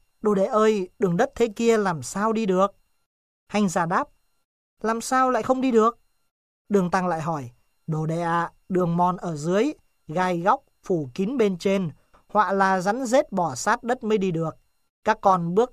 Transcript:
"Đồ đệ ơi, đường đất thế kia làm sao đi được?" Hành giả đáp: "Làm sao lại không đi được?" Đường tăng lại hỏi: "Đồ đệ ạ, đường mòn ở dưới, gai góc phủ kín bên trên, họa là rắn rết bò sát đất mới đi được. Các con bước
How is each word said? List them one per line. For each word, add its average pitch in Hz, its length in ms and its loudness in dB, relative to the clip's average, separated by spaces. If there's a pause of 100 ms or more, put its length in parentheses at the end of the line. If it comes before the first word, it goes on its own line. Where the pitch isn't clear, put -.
(220)
"Đồ 208 120 0
đệ 196 120 2
ơi, 220 440 2 (100)
đường 175 180 0
đất 262 180 0
thế 269 200 2
kia 233 220 2
làm 175 260 -2
sao 214 300 -4
đi 226 120 -2
được?" 190 300 2 (720)
Hành 202 220 0
giả 170 160 0
đáp: 208 220 -2 (720)
"Làm 226 200 -4
sao 262 300 0
lại 226 120 -2
không 262 180 0
đi 262 100 2
được?" 226 280 4 (680)
Đường 185 220 2
tăng 180 160 0
lại 160 140 -2
hỏi: 143 300 -6 (360)
"Đồ 156 180 -4
đệ 165 160 -4
ạ, 170 300 -2 (180)
đường 175 280 0
mòn 175 200 0
ở 175 180 -8
dưới, 185 380 0 (340)
gai 175 340 -2
góc 214 220 2 (200)
phủ 156 300 -4
kín 214 240 -4
bên 202 200 0
trên, 196 340 -2 (360)
họa 196 260 0
là 190 280 2
rắn 220 240 -2
rết 247 260 2
bò 170 240 -2
sát 214 280 -2
đất 247 200 -4
mới 220 140 0
đi 190 140 -2
được. 160 240 -4 (480)
Các 214 180 0
con 180 340 2
bước 240 180 2